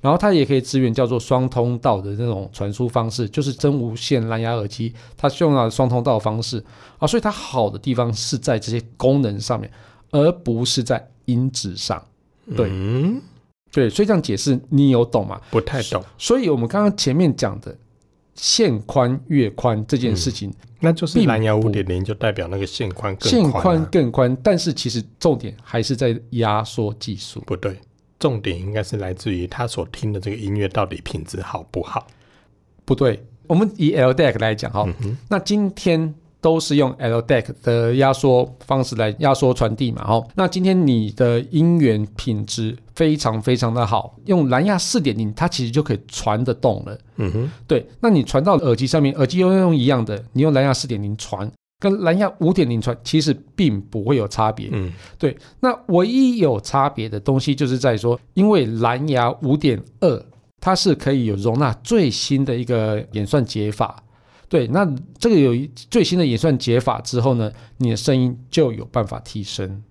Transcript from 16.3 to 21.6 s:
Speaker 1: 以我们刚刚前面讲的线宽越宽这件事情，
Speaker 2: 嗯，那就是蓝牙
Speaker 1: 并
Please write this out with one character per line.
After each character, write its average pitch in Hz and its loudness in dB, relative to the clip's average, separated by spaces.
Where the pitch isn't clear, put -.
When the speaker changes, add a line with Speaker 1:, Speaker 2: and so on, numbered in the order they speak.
Speaker 1:
以 220 0
我 147 2
们 117 -2
刚 196 0
刚 202 2
前 135 0
面 160 4
讲 101 -2
的 - -16
线 147 0
宽 127 0
越 135 2
宽 107 -2
这 139 0
件 117 0
事 85 -2
情， - -8
Speaker 2:
嗯， - -12
那 165 4
就 165 -2
是 175 2
蓝 113 2
牙 110 2
Speaker 1:
并 107 4